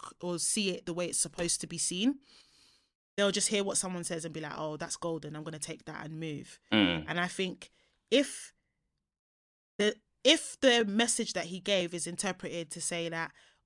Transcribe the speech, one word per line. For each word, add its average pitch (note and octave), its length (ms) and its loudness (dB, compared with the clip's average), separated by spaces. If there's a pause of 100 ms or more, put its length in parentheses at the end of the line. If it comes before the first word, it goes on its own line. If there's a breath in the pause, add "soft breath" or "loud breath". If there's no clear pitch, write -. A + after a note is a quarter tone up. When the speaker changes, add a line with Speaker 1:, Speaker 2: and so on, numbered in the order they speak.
(200)
Speaker 1:
or F3 180 -4
see G3 320 0
it - 160 -6
the F3 80 -4
way F3 140 -2
it's - 100 -2
supposed E3+ 440 -2
to F3 40 -8
be E3 120 -8
seen. A3+ 420 0 (960)
They'll G3+ 140 4
just F#3+ 180 2
hear G3+ 140 2
what G3 140 0
someone F3+ 280 -2
says E3 200 -4
and D#3+ 100 -8
be D#3 60 -8
like, D3+ 180 -8
"Oh, D#3 180 -4
that's E3 200 -6
golden. D3+ 400 -6
I'm D#3 80 -8
gonna D#3+ 160 -8
take - 240 -10
that D#3 200 -10
and D#3+ 140 -10
move." D#3+ 400 -8 (140)
Speaker 2:
Mm. F2 340 6
Speaker 1:
And E3 140 -2
I F3 80 2
think F#3 420 -6 (400)
if - 420 2 (1300)
the, G#3+ 160 4 (300)
if D#4 360 4
the A#3+ 240 8
message A3 500 0
that E3 120 -4
he F3 140 -8
gave F3+ 340 0
is E3+ 140 -4
interpreted F3 640 -6
to F3 80 -10
say E3+ 280 -2
that E3 220 -6 (360)